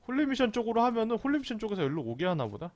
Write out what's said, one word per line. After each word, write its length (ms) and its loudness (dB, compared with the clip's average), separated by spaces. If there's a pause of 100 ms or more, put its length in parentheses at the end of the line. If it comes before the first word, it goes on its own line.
홀리 180 0
미션 260 2
쪽으로 300 2
하면은 340 2
홀리 220 0
미션 220 -4
쪽에서 240 -2
여기로 180 0
오게 240 -4
하나 220 0
보다. 260 -10